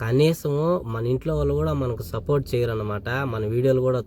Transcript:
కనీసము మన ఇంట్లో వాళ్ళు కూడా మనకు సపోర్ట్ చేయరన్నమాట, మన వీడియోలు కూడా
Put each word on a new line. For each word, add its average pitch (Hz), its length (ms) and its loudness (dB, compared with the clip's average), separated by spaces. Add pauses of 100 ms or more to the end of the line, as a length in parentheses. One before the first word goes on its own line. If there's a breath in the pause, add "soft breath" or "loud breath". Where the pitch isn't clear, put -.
కనీసము 151 840 2
మన 113 220 -2
ఇంట్లో 143 300 0
వాళ్ళు 143 160 2
కూడా 156 200 0
మనకు 123 300 -2
సపోర్ట్ 131 520 -2
చేయరన్నమాట, 110 540 -2
మన 120 360 -2
వీడియోలు 127 360 2
కూడా 127 260 2